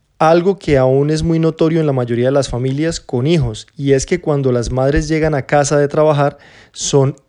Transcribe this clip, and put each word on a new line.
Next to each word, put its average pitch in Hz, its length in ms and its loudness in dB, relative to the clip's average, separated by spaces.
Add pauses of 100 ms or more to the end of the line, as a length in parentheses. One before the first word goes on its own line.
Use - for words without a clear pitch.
(180)
algo 170 420 2
que 147 180 0
aún 135 320 2
es 156 140 -2
muy 165 160 0
notorio 160 400 0
en 156 80 0
la 143 60 0
mayoría 120 320 -2
de 135 60 2
las 139 160 0
familias 135 520 -4
con 123 260 -4
hijos, 135 400 -2 (100)
y 139 180 0
es 135 120 0
que 175 160 -4
cuando 143 300 0
las 120 200 -2
madres 139 360 0
llegan 156 260 0
a 135 140 -4
casa 147 320 2
de 143 80 2
trabajar, 147 500 0 (360)
son 139 420 0 (140)